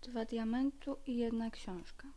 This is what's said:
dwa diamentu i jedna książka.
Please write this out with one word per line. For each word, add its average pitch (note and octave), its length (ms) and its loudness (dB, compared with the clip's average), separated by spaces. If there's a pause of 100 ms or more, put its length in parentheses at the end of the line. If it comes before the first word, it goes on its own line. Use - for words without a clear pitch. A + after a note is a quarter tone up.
dwa A#3+ 240 -2
diamentu B3+ 800 2
i B3 120 2
jedna A3+ 340 2
książka. - 640 -6